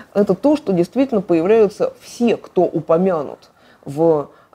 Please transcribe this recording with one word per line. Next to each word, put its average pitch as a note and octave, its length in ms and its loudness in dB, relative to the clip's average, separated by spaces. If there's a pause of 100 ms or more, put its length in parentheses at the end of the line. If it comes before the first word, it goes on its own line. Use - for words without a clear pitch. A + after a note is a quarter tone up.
(140)
это G3+ 200 0
то, C#4+ 220 0
что G3+ 160 -6
действительно G#3+ 480 -2
появляются F#3 800 0
все, A3+ 380 -2
кто - 240 -2
упомянут E3 880 -2 (340)
в, D3 460 0 (240)